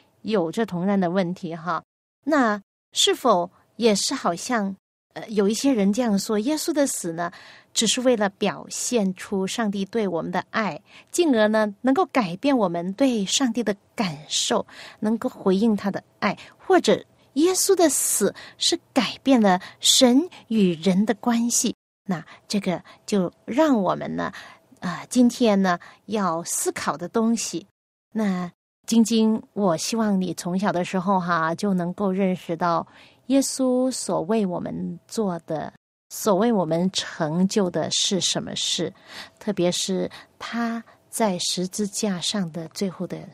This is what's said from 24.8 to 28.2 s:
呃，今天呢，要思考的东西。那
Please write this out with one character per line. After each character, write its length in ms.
呃， 280
今 200
天 340
呢， 160
要 360
思 300
考 240
的 120
东 280
西。 280
那 380